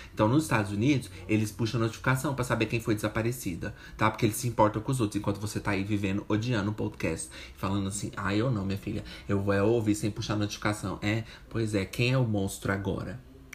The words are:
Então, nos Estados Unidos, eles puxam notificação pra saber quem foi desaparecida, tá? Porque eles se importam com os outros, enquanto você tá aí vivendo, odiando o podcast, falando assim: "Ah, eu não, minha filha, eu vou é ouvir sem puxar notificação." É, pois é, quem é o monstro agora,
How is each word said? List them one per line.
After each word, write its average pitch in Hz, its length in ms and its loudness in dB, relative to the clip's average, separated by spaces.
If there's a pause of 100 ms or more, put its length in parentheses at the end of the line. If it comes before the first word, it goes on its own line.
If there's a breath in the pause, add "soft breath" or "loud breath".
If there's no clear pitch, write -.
(140)
Então, 107 140 6
nos 143 160 6
Estados 107 280 2
Unidos, 120 380 2 (180 loud breath)
eles 107 240 2
puxam 117 280 -2
notificação 131 540 0
pra 127 100 -2
saber 113 220 2
quem 117 140 0
foi 113 160 2
desaparecida, 107 800 -2 (200 loud breath)
tá? 110 140 4
Porque - 160 2
eles 104 100 2
se - 120 -4
importam 110 340 4
com 135 100 -2
os 131 80 0
outros, 101 200 0
enquanto 101 200 -2
você 107 200 -6
tá 104 120 -2
aí 98 120 0
vivendo, 101 440 0
odiando 107 440 0
o - 20 -4
podcast, 101 560 -4 (260 loud breath)
falando 98 320 0
assim: 98 300 -6
"Ah, 95 180 -2
eu 113 160 2
não, 101 140 0
minha 98 120 0
filha, 104 260 -6 (260 loud breath)
eu 101 120 2
vou 101 120 2
é 98 80 4
ouvir 107 340 4
sem 107 140 -2
puxar 107 260 -4
notificação." 104 640 -2
É, 107 220 0 (260 loud breath)
pois 113 260 -2
é, 95 100 2
quem 123 260 0
é 131 60 4
o 131 80 4
monstro 101 460 0
agora, 98 480 -2 (340)